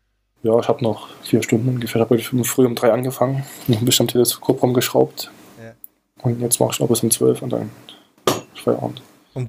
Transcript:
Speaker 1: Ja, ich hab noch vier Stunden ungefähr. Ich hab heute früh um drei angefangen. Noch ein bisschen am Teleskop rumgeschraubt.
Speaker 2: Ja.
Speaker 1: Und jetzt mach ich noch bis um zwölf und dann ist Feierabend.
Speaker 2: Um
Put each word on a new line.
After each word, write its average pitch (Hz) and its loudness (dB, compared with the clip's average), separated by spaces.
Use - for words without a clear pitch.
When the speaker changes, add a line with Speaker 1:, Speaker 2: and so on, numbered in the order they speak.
Speaker 1:
Ja, 113 4
ich 117 -2
hab - 0
noch - -2
vier 113 0
Stunden 120 0
ungefähr. 120 -2
Ich - 4
hab - 2
heute 120 0
früh 127 2
um 120 0
drei 117 2
angefangen. 127 0
Noch 113 4
ein 117 -2
bisschen 127 0
am 117 0
Teleskop 123 0
rumgeschraubt. 127 0
Speaker 2:
Ja. 113 -18
Speaker 1:
Und 120 -2
jetzt 120 -2
mach 120 0
ich - -4
noch 131 0
bis 117 2
um 117 2
zwölf 127 2
und 131 -8
dann 113 -6
ist - -18
Feierabend. 120 -2
Speaker 2:
Um 127 -6